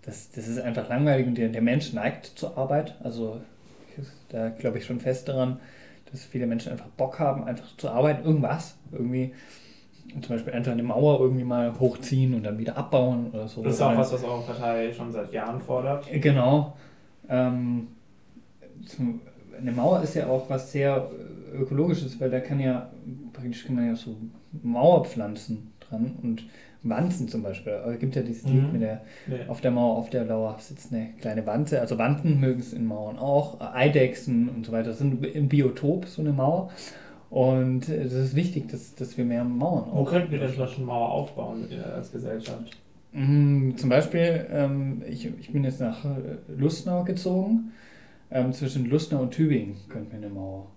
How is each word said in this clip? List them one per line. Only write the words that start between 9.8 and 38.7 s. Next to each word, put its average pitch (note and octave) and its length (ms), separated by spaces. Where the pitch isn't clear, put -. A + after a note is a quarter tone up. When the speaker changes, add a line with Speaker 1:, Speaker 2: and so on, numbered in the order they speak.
Speaker 1:
zum A#2+ 160
Beispiel - 160
einfach A#2+ 200
eine A#2 120
Mauer C3 340
irgendwie B2+ 240
mal A#2+ 380
hochziehen C3 540
und A2 100
dann G#2 140
wieder A2+ 180
abbauen B2 560
oder A2 160
so. A2+ 140
Speaker 2:
Das C3 140
ist - 40
auch C#3 120
Speaker 1:
Oder A#2 60
Speaker 2:
was, C3 140
was B2+ 100
eure A#2+ 200
Partei A#2 500
schon A#2+ 180
seit G#2 220
Jahren A2+ 260
fordert. C3+ 480
Speaker 1:
Genau. C#3 560
Ähm, B2 600
zum, A#2+ 360
eine B2 140
Mauer D3 300
ist D3+ 120
ja D3+ 140
auch C3 220
was C3 200
sehr, C#3 400
äh, - 460
Ökologisches, C#3 640
weil C3 100
da B2+ 100
kann C#3 200
ja, B2+ 300
praktisch B2 320
kann B2+ 120
man A#2+ 100
ja A#2 100
so A2+ 200
Mauerpflanzen A#2 1080
dran A#2 420
und A2+ 220
Wanzen B2+ 460
zum A2 140
Beispiel. G2+ 300
Also A2 200
es A#2 60
gibt C3+ 180
ja C3 60
dieses A#2 220
Lied C3+ 220
Speaker 2:
Mhm. D3+ 60
Speaker 1:
mit A#2 100
der, A2 180
Speaker 2:
Ja. B2 200
Speaker 1:
auf B2+ 120
der B2+ 100
Mauer, A#2+ 260
auf A#2 140
der B2 140
Lauer A2 340
sitzt - 340
eine A2+ 180
kleine A2 260
Wanze. C3 340
Also A#2 180
Wanzen C#3+ 420
mögen B2+ 200
es - 120
in A#2+ 140
Mauern G#2+ 320
auch, C#3+ 420
äh, - 120
Eidechsen B2+ 800
und A2+ 160
so A2+ 60
weiter. A2+ 180
Das A2+ 80
sind C#3 260
im D3 240
Biotop C#3+ 580
so - 140
eine D3+ 120
Mauer. D3+ 380
Und, C3 580
äh, D3+ 160
das B2+ 80
ist C3 240
wichtig, F3 320
dass, - 260